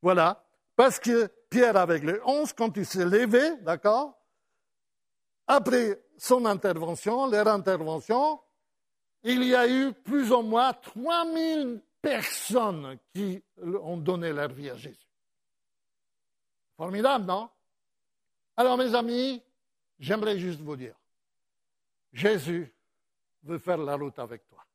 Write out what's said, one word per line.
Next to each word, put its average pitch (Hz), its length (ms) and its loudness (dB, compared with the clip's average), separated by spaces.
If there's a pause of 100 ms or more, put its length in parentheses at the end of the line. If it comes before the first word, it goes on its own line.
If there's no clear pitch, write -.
Voilà, 175 420 2 (320)
parce 254 240 6
que 233 280 2 (240)
Pierre 233 260 4
avec 170 280 4
les 175 200 0
onze, 285 300 -2
quand 226 240 -2
il 190 80 -2
s'est 185 180 -2
levé, 240 540 4
d'accord, 214 600 0 (1300)
après 240 560 2 (140)
son 254 300 2
intervention, 190 800 -2
leur 208 220 2
intervention, 196 920 0 (840)
il 247 200 0
y 247 100 2
a 247 140 6
eu 262 240 0
plus 247 400 -2
ou 247 80 4
moins 233 320 2
trois 330 540 -4
mille 320 560 -4 (180)
personnes 202 1000 -4 (140)
qui 190 300 -6 (200)
ont 175 360 -6
donné 170 340 -4
leur 147 160 -4
vie 139 220 -12
à 123 60 -12
Jésus. 120 200 -18 (1800)
Formidable, 208 480 0
non ? 202 240 -4 (1040)
Alors, 247 200 2
mes 247 160 0
amis, 240 480 -2 (600)
j'aimerais 208 360 -2
juste 175 240 -6
vous 151 140 -10
dire, 127 220 -14 (1160)
Jésus 170 640 -2 (680)
veut 160 140 -10
faire 175 200 -4
la 143 160 -4
route 143 240 -8
avec 120 300 -14
toi. - 160 -20 (100)